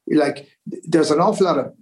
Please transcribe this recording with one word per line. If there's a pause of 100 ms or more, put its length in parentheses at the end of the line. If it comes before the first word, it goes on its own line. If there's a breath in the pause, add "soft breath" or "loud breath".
Like, (220 soft breath)
th-,
there's
an
awful
lot
of,